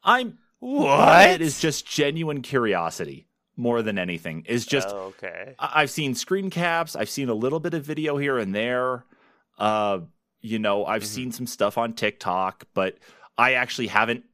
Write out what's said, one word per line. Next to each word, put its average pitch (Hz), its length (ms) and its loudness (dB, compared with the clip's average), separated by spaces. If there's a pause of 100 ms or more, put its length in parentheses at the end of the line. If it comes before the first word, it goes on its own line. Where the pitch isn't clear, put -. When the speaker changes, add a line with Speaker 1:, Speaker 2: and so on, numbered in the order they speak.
Speaker 1:
I'm 240 340 2 (220)
Speaker 2:
What? 196 680 8
Speaker 1:
It 349 120 2
is 151 180 -2
just - 280 -2
genuine 151 540 -2
curiosity 87 840 -2 (280)
more 120 260 0
than 107 160 -4
anything. 85 500 -6
It's 117 180 -2
just 135 240 0
Speaker 2:
Oh, 95 260 -10
okay. 95 420 -14
Speaker 1:
I, - 140 -6 (100)
I've 139 80 0
seen 135 260 -4
screen 190 340 -4
caps, 170 460 -2
I've - 140 -4
seen 135 200 -6
a 113 40 0
little 131 260 -2
bit 165 140 -6
of 156 120 -6
video 151 320 -4
here 139 200 -2
and 98 160 -2
there. 123 520 -2 (520)
Uh, 104 440 0 (400)
you 110 180 -4
know, 101 260 0
I've 104 180 -2
Speaker 2:
Mm-hmm. 107 120 -10
Speaker 1:
seen 127 160 -8
some 120 160 -10
stuff 104 300 -2
on 117 160 -2
TikTok, 95 800 -4
but 95 240 -2 (400)
I 127 160 4
actually 123 340 -2
haven't 113 460 0